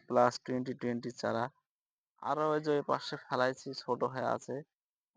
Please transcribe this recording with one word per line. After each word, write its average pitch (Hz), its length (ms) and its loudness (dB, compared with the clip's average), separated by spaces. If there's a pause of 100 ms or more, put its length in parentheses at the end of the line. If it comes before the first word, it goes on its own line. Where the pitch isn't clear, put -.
প্লাস 123 320 6
টোয়েন্টি 127 340 -4
টোয়েন্টি 120 380 -4
চারা। 113 320 -2 (800)
আরো 143 300 0
ওই 151 100 2
যে 156 100 0
ওই 143 160 2
পাশে 135 300 0
ফেলাইছি, 131 560 0
ছোট - 300 -4
হয়ে 127 260 -2
আছে, 117 260 -4 (600)